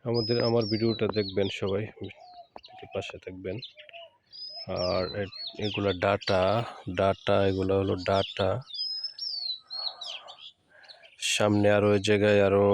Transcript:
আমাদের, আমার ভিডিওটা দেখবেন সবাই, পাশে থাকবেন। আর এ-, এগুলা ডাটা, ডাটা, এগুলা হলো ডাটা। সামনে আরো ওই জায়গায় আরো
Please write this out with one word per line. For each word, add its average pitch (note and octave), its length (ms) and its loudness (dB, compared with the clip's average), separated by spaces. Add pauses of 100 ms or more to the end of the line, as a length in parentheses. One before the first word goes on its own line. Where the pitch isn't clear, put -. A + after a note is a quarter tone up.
আমাদের, A#2 380 0
আমার A#2 220 2
ভিডিওটা G#2+ 420 0
দেখবেন G2 420 0
সবাই, F#2+ 340 -2 (1080)
পাশে - 240 -8
থাকবেন। F#2 400 -10 (1080)
আর F2+ 360 -2 (120)
এ-, G2 260 -8 (180)
এগুলা G2+ 340 -2
ডাটা, G2 480 0 (480)
ডাটা, G2 460 0 (120)
এগুলা F#2+ 280 0
হলো G2 200 0 (100)
ডাটা। G2 440 0 (2750)
সামনে G#2 360 4
আরো G#2 200 4
ওই G#2 100 4
জায়গায় G#2 440 6
আরো G2+ 280 6